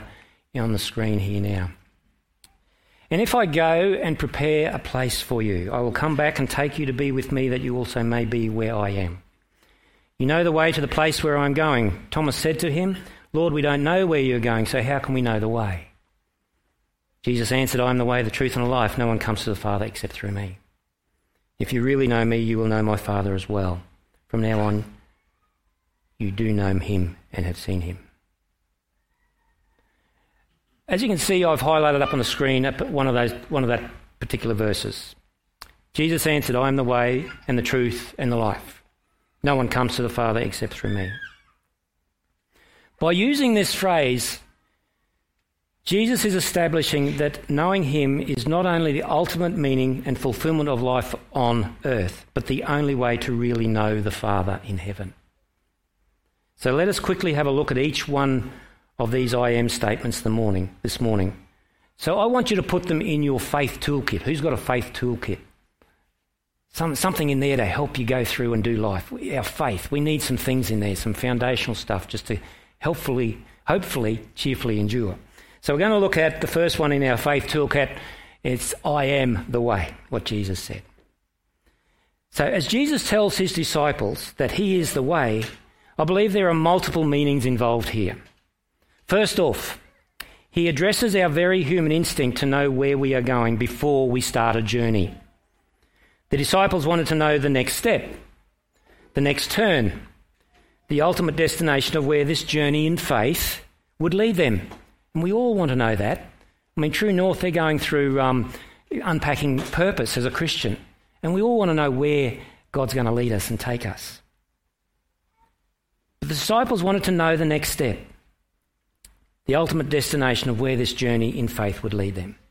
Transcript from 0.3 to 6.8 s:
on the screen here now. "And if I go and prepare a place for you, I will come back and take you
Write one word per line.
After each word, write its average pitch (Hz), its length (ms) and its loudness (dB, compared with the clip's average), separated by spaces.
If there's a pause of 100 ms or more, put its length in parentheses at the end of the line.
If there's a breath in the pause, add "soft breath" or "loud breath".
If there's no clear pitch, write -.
on 113 180 -2
the 101 60 0
screen 107 400 -2
here 101 220 -2
now. 95 300 -2 (1400 soft breath)
"And 170 120 2
if 233 140 2
I 233 100 4
go 165 480 2
and 165 240 -2
prepare 151 560 0
a - 60 -6
place 127 420 -4
for 120 200 -2
you, 98 300 -2
I 123 100 -2
will 120 100 0
come 151 240 0
back 151 240 0
and 135 100 -2
take 143 300 -2
you 147 80 -2